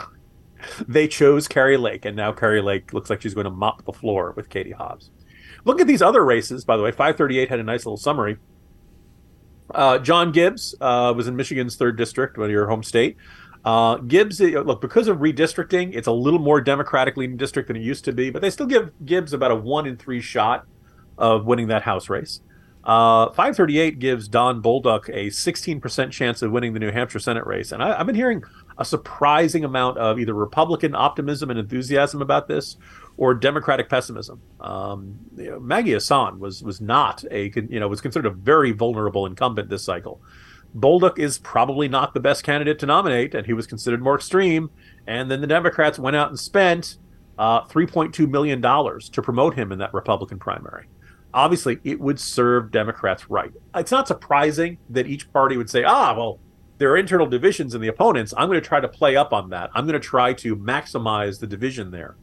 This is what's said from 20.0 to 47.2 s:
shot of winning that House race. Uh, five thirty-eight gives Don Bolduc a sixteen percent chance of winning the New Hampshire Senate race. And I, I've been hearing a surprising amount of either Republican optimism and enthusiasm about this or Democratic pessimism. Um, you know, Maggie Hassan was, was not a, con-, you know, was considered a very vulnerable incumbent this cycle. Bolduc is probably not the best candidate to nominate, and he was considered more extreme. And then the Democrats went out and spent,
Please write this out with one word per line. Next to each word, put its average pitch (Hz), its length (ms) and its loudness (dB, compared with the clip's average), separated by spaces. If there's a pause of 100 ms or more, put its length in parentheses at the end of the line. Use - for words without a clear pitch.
shot 113 460 -2 (500)
of 110 300 2
winning 117 220 2
that 107 160 0
House 95 260 -4
race. - 320 -6 (400)
Uh, 113 500 6
five 233 240 0
thirty-eight 156 420 2
gives 123 300 -2
Don 120 340 2
Bolduc 117 480 0
a 104 200 -6
sixteen - 500 -6
percent 131 320 -4
chance 120 300 -4
of 110 80 -2
winning 117 240 -2
the 110 60 -6
New 107 100 -4
Hampshire 117 280 -4
Senate 117 280 -4
race. 98 260 -6
And 113 100 -6
I, 143 160 -2
I've 175 80 -2
been 247 80 -2
hearing 226 280 -2 (360)
a - 80 -4
surprising 156 760 0
amount 127 360 -2
of 113 200 0
either 113 140 -2
Republican 151 600 0
optimism 143 560 -2
and 117 80 -4
enthusiasm 135 640 -2
about 143 260 0
this 147 300 -6 (400)
or 127 160 4
Democratic 131 560 0
pessimism. 113 500 -4 (200)
Um, 98 580 -10 (180)
you - 140 -12
know, - 100 -14
Maggie 165 320 0
Hassan 101 480 0
was, 98 220 -12
was 101 180 -10
not 117 500 0
a, 101 200 -4
con-, 113 200 -6
you 110 80 -6
know, 104 100 -2
was 101 120 -6
considered 123 320 -4
a - 20 -10
very 123 380 4
vulnerable 107 540 -2
incumbent 107 420 -4
this 98 160 -6
cycle. - 380 -8 (520)
Bolduc 165 440 4
is 147 180 -2
probably 135 500 0
not 135 280 -2
the 135 60 -2
best 135 220 0
candidate 147 360 -2
to 143 80 -6
nominate, 143 480 2
and 104 100 -4
he 117 80 -2
was 113 140 -4
considered 120 360 -4
more 135 120 4
extreme. 165 560 0 (360)
And 127 240 -6
then 139 120 -2
the 147 40 -6
Democrats 156 520 2
went 139 180 0
out 147 140 2
and 139 100 -12
spent, 175 560 2 (420)